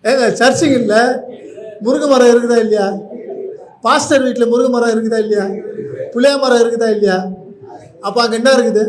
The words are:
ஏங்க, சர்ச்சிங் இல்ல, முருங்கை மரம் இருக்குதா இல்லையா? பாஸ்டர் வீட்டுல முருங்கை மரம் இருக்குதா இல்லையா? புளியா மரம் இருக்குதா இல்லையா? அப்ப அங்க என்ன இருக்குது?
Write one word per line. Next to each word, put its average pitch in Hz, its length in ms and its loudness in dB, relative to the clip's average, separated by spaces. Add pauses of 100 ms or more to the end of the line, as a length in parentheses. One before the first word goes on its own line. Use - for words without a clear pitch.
ஏங்க, 247 220 2 (140)
சர்ச்சிங் 269 400 2
இல்ல, 208 140 0 (880)
முருங்கை 294 300 0
மரம் 247 180 6
இருக்குதா 240 320 2
இல்லையா? 208 240 0 (920)
பாஸ்டர் 269 440 2
வீட்டுல 233 240 0
முருங்கை 247 240 2
மரம் 233 200 2
இருக்குதா 220 300 -2
இல்லையா? 208 220 0 (680)
புளியா 262 280 2
மரம் 247 220 2
இருக்குதா 226 320 0
இல்லையா? 196 220 2 (840)
அப்ப 202 220 -4
அங்க 226 160 -2
என்ன 262 160 4
இருக்குது? 220 340 2